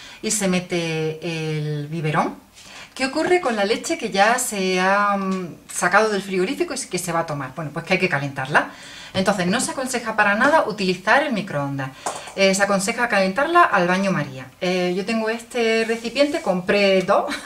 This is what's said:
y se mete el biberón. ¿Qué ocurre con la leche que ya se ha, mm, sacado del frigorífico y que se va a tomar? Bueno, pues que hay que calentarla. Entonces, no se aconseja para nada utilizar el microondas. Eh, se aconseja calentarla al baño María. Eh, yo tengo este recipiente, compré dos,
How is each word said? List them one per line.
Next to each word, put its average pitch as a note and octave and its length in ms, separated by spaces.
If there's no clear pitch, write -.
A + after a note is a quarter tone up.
y G#3+ 80
se G3 180
mete E3 760
el D3+ 640
biberón. E3 580
¿Qué C4 80
ocurre E4 380
con B3 140
la G3+ 100
leche C#4 320
que A3+ 100
ya G3+ 300
se F#3 420
ha, G3+ 380
mm, F#3+ 380
sacado F3+ 380
del G3+ 140
frigorífico G3+ 500
y C4+ 60
que - 200
se F3 140
va E3 80
a E3 60
tomar? C#3 280
Bueno, D#3 160
pues D#3+ 140
que - 80
hay F3+ 80
que F#3 80
calentarla. C#3+ 600
Entonces, F#3+ 340
no G#3+ 140
se D#4 120
aconseja B3 440
para G#3 180
nada C#4 320
utilizar G3+ 560
el D4 120
microondas. C#3 560
Eh, F#3+ 180
se G3 80
aconseja G3+ 480
calentarla C4+ 540
al F#3+ 220
baño F#3+ 260
María. C3+ 340
Eh, F3+ 340
yo F#3+ 80
tengo A3 240
este A3+ 580
recipiente, A#3+ 540
compré F#3+ 640
dos, G#3 240